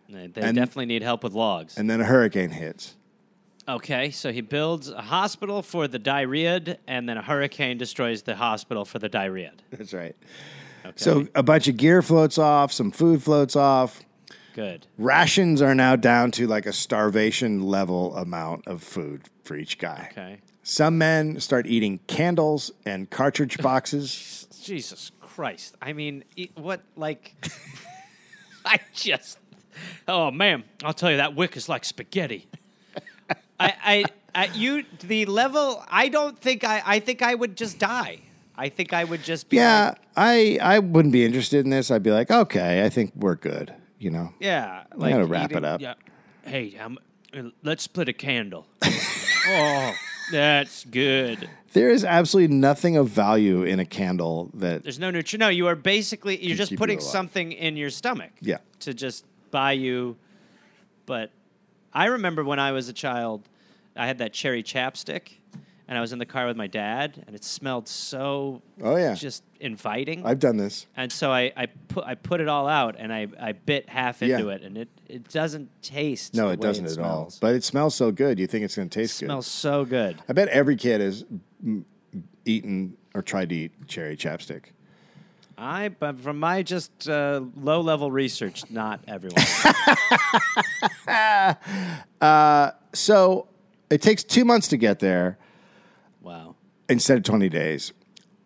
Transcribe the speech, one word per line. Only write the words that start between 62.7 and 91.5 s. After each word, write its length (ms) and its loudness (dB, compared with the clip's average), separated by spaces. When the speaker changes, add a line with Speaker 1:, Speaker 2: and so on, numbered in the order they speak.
Speaker 1:
was 160 -6
a 60 -14
child, 480 -6
I 120 -6
had 100 -4
that 160 -6
cherry 300 -4
chapstick, 720 -8
and 120 -6
I 20 -2
was 140 -6
in 40 -10
the 60 -6
car 220 -6
with 100 -4
my 120 -8
dad, 580 -6
and 100 -18
it 80 -18
smelled 420 -8
so 760 -8
Speaker 2:
Oh, 140 2
yeah. 160 2
Speaker 1:
just 320 -10
inviting. 640 -8
Speaker 2:
I've 140 0
done 180 4
this. 300 -4
Speaker 1:
And 160 -6
so 180 -2
I, 240 2
I 120 -6
put, 380 -10
I 100 -8
put 260 -4
it 80 -2
all 180 0
out, 320 0
and 140 -10
I, 140 -6
I 140 -6
bit 380 -4
half 320 -4
Speaker 2:
Yeah. 160 2
Speaker 1:
into 100 -4
it, 140 -8
and 160 -14
it, 100 -12
it 180 -18
doesn't 400 -6
taste 520 -6
Speaker 2:
No, 120 2
Speaker 1:
the 80 2
Speaker 2:
it 60 -6
Speaker 1:
way 80 -2
Speaker 2:
doesn't 180 -2
Speaker 1:
it 60 -6
Speaker 2:
at 80 -8
all. 40 -4
Speaker 1:
smells. 80 -20
Speaker 2:
But 160 2
it 100 -2
smells 300 0
so 180 2
good, 260 0
you 80 0
think 180 -4
it's 120 -8
gonna 120 -6
taste 320 -6
Speaker 1:
It 60 -8
Speaker 2:
good. 20 -6
Speaker 1:
smells 180 -6
so 380 -2
good. 320 -2
Speaker 2:
I 60 -6
bet 160 4
every 280 4
kid 260 2
has 240 -4
m-, 220 -4
eaten 500 -4
or 60 -4
tried 300 -4
to 40 -2
eat 180 -6
cherry 300 -10
chapstick. 480 -10
Speaker 1:
I, 320 -6
but 280 -6
from 220 -8
my 220 0
just, 480 -6
uh, 320 0
low-level 540 0
research, 600 -2
not 360 -4
everyone. 400 0
Speaker 2:
<laughs> 1600 2